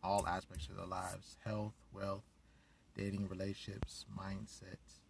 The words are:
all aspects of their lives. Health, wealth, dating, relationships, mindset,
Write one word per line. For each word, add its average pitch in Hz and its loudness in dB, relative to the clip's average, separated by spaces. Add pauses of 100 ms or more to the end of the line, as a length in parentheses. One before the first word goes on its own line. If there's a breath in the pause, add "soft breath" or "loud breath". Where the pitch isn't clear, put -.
all 98 6
aspects 87 0
of 98 -8
their 90 -2
lives. 92 -2
Health, 107 2 (200)
wealth, 98 0 (760 soft breath)
dating, 98 4
relationships, 98 -2 (100)
mindset, 95 -4 (320)